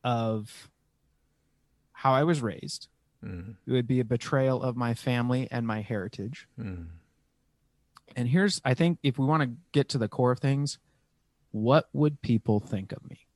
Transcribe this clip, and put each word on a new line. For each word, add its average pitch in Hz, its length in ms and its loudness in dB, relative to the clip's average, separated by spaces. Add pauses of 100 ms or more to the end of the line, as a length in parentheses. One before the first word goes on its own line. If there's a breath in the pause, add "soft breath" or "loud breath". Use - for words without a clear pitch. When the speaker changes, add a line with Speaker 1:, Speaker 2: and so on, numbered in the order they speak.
Speaker 1:
of 113 680 -4 (1200)
how - 220 2
I 151 100 4
was 160 160 2
raised. - 480 -6 (340)
Speaker 2:
Mm. 101 340 -12 (100)
Speaker 1:
It 127 40 -6
would 123 160 0
be 127 140 2
a 120 40 0
betrayal 131 580 0
of 123 140 -4
my 120 180 0
family 123 560 0
and 120 160 -4
my 110 160 -4
heritage. 101 640 -6 (100)
Speaker 2:
Mm. 90 280 -10 (1300)
Speaker 1:
And 120 120 -2
here's, 185 360 2
I 131 100 2
think 170 280 2
if 139 160 0
we 131 80 2
wanna 143 260 2 (200)
get 139 180 2
to 139 80 -2
the 110 100 0
core 123 240 2
of 123 60 -2
things, 139 400 0 (720)
what 120 420 4
would 147 300 0
people 110 380 2
think 98 320 -8
of - 160 -14
me? - 280 -20